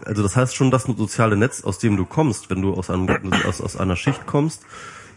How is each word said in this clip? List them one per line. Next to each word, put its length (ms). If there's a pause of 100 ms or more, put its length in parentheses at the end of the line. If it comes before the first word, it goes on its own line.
also 180
das 140
heißt 180
schon, 160
dass 160
ein 120
soziale 400
Netz, 260
aus 140
dem 180
du 80
kommst, 460
wenn 100
du 140
aus 160
einem, 180
<clears throat> 380
aus, 160
aus 160
einer 180
Schicht 300
kommst, 400 (500)